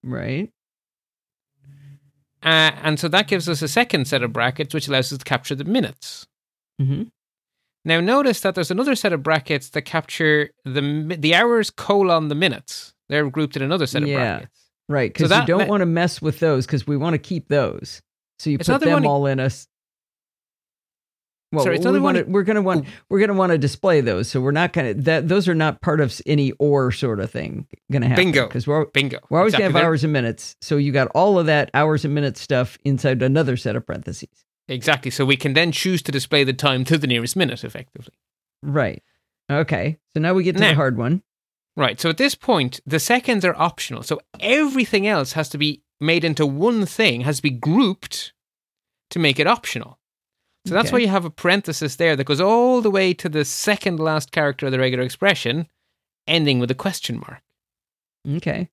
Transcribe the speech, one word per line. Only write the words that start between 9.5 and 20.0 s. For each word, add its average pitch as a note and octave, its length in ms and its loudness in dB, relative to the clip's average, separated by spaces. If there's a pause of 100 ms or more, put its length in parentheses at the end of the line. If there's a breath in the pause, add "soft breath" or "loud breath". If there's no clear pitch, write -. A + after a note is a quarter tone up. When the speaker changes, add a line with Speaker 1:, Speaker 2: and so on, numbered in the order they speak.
Speaker 2:
that D3+ 120 -4
capture D3+ 680 0 (140)
the C3+ 180 -4
mi-, D3+ 340 -4
the D#3 180 2
hours A3+ 360 2
colon F3+ 580 2
the D3 60 -2
minutes. - 600 -4 (140)
They're D3 200 0
grouped D3 280 -4
in C3+ 60 -4
another D#3 240 -2
set D3 160 -2
of D3 60 0
Speaker 1:
Yeah. C#3 80 -2 (200)
Speaker 2:
brackets. - 200 -14 (320)
Speaker 1:
Right, C3+ 280 0
Speaker 2:
So - 80 2
Speaker 1:
'cause - 60 4
you G3 60 6
Speaker 2:
that A#3+ 100 2
Speaker 1:
don't F3 140 2
Speaker 2:
ma- F#3+ 60 2
Speaker 1:
wanna G3 200 2
mess E3+ 340 0
with D#3 200 -4
those C#3+ 260 2
'cause C#3 200 -2
we D3 100 -2
wanna D#3 220 0
keep D#3 300 -6
those. - 540 -2 (380)
So D#3 100 -4
you C#3 60 2
Speaker 2:
It's D#3+ 100 -4
Speaker 1:
put E3+ 60 4
Speaker 2:
not C#4 80 2
that D#4+ 60 2
we E3 60 4
Speaker 1:
them D3 120 4
Speaker 2:
wanna D3+ 100 4
Speaker 1:
all C#3 120 2
in C3+ 120 0
a C3 60 0
s-, - 240 -4 (1800)